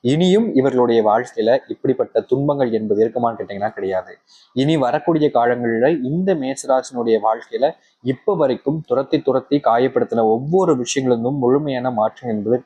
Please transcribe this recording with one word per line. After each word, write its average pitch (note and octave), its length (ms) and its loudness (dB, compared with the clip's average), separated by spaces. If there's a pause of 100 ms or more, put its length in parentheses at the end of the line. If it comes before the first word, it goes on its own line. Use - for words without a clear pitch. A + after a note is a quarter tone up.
இனியும் F3+ 420 2 (120)
இவர்களுடைய B2 460 2
வாழ்க்கையில A2 460 0 (220)
இப்படிப்பட்ட - 580 -2
துன்பங்கள் C#3 480 0
என்பது G#2+ 240 -2
இருக்குமான்னு A#2 380 -2
கேட்டீங்கன்னா G2+ 360 -6
கிடையாது. F#2+ 360 -6 (440)
இனி C#3 180 2 (100)
வரக்கூடிய D3+ 420 0 (120)
காலங்கள்ல A#2+ 500 2 (220)
இந்த F#3 200 -2 (120)
மேசராசினுடைய B2+ 840 -2
வாழ்க்கையில A2 420 -2 (360)
இப்ப C3 340 -2
வரைக்கும் C#3 480 0
துரத்தி C3+ 340 -2
துரத்தி - 360 -2 (100)
காயப்படுத்தின A#2+ 560 0 (100)
ஒவ்வொரு D#3+ 480 2
விஷயங்களிலிருந்தும் B2+ 600 -2
முழுமையான B2+ 560 0
மாற்றம் A2 340 -4
என்பது G#2+ 340 -2